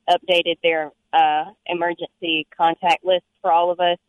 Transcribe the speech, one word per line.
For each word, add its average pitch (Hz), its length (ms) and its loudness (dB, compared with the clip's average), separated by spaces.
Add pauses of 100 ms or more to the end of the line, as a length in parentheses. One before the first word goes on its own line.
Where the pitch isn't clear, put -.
updated 175 540 2
their, 160 300 0 (200)
uh, 156 320 2 (220)
emergency 170 800 -6 (100)
contact 170 480 0
list 180 220 0 (160)
for 185 100 0
all 175 180 2
of 175 100 -6
us, 175 180 0 (100)